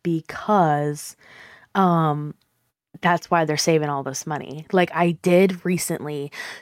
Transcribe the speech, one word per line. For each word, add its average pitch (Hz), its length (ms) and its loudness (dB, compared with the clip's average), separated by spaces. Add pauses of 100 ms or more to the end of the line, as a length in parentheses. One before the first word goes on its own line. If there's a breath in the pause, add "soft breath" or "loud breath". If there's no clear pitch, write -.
because, 160 1120 0 (580 loud breath)
um, 160 600 2 (680)
that's 170 280 0
why 170 140 4
they're 151 140 0
saving 151 320 2
all 139 120 -4
this 131 240 -8
money. 151 460 -8
Like, 180 220 2
I 175 160 2
did 180 560 2
recently 151 640 -4 (300 loud breath)